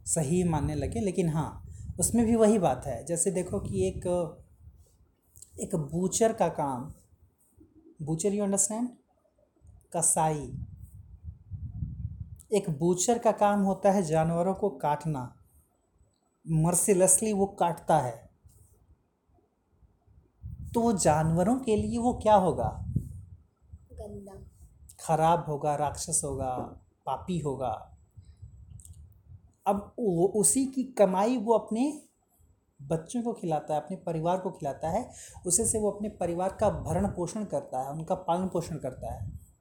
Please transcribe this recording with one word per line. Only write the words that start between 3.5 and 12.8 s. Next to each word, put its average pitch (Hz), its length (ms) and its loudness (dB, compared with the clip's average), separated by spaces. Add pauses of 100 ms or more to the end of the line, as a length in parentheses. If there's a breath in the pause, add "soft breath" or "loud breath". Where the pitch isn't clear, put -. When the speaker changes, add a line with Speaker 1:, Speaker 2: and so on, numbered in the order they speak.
Speaker 1:
कि 190 280 -2
एक, - 180 -6 (1500)
एक 196 160 -4
बूचर 180 560 0
का 202 160 0
काम, 143 460 -4 (1080)
बूचर, 160 280 -2
you 208 120 0
understand? 202 440 0 (1120)
कसाई। 156 680 2 (1900)
एक 196 180 2
बूचर 180 480 2